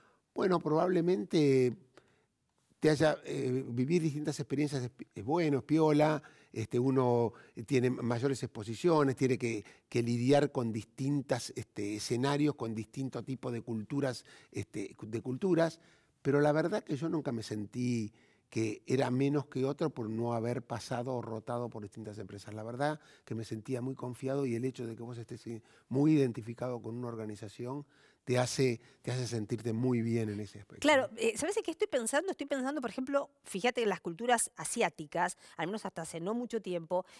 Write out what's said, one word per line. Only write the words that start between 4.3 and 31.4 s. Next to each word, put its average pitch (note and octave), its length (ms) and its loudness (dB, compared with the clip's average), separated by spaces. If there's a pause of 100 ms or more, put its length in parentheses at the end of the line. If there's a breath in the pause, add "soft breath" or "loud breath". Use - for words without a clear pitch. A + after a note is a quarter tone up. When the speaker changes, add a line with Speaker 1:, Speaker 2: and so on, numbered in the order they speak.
Speaker 1:
experiencias C#3 440 -2
es B2 60 -6
pi-, - 260 -16
es G2 100 -10
bueno, D3 340 2
es B2+ 40 -6
piola, D3+ 580 4 (300 loud breath)
este, A2+ 280 -4
uno B2 540 4 (320 loud breath)
tiene B2+ 240 4
mayores B2 540 -2
exposiciones, B2+ 720 2
tiene B2+ 220 2
que, A2+ 280 -4 (240 loud breath)
que A#2+ 140 0
lidiar A#2+ 480 4
con A#2 200 -2
distintas, C3 840 -2
este, G#2+ 400 -8
escenarios, C#3 600 0
con A2+ 200 -6
distinto A#2 480 -8
tipo C3 280 -8
de A#2 100 -6
culturas, B2 600 -4 (280 loud breath)
este, G#2 440 -8
cu-, G#2+ 120 -14
de A2 140 -6
culturas, E3 580 0 (420 soft breath)
pero C#3+ 200 4
la D3 100 6
verdad E3 320 2
que D3+ 120 -4
yo D#3 140 -4
nunca D3 220 -2
me A2+ 120 -6
sentí A2+ 680 -4 (360 soft breath)
que - 360 -2
era B2+ 240 2
menos C#3 380 2
que C3 180 -2
otro C#3 240 0
por A2+ 200 -4
no A#2 240 0
haber A#2 280 0
pasado B2 540 -4
o A#2+ 60 -2
rotado A2+ 480 -6
por A2 140 -12
distintas G#2+ 360 -12
empresas. G#2 340 -12
La G#2+ 100 -8
verdad C#3 360 -4 (260 loud breath)
que A#2 100 -6
me A2+ 100 -4
sentía A#2 360 -6
muy C3+ 140 -4
confiado C3 500 -4
y A#2 100 0
el A#2 100 -2
hecho B2+ 200 -4
de A2+ 100 -8
que A2 80 -12
vos A#2 140 -10
estés, A#2+ 300 -14
eh, A2+ 140 -10 (280 soft breath)
muy C#3+ 240 6
identificado A#2+ 680 0
con A2+ 140 -8
una B2 120 -8
organización A2+ 760 -8 (380 soft breath)
te B2 160 2
hace, B2 420 2 (220 loud breath)
te C3 80 -4
hace B2 160 -2
sentirte A2+ 440 -4
muy A#2+ 300 2
bien A2+ 280 0
en G#2 100 -6
ese G#2 180 -10
aspecto. - 240 -18
Speaker 2:
Claro, C4 340 4
eh, A3 220 0
¿sabés E4+ 200 -2